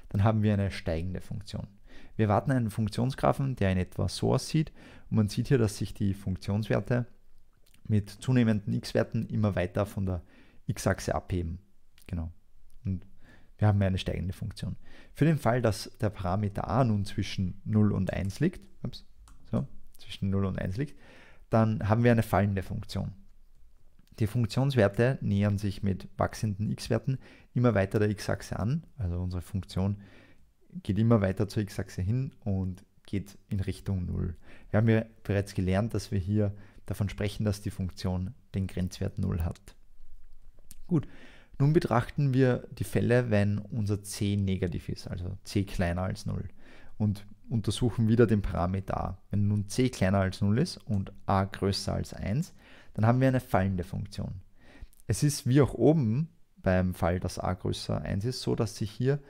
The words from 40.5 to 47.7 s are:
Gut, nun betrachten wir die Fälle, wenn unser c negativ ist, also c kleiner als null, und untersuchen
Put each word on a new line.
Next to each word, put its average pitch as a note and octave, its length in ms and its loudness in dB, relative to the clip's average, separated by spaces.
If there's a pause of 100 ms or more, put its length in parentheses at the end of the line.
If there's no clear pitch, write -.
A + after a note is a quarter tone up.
Gut, D3+ 220 0 (500)
nun C#3+ 160 4
betrachten C#3 600 2
wir B2+ 340 4 (100)
die - 60 -4
Fälle, A#2 480 2
wenn G#2 260 4
unser G#2 460 -2
c G2+ 320 -2
negativ F#2+ 540 0
ist, - 180 -8
also F#2 280 -8 (100)
c - 180 0
kleiner F2+ 400 -2
als G2+ 240 -6
null, G2 220 -6 (480)
und G#2 280 0 (240)
untersuchen A#2 600 0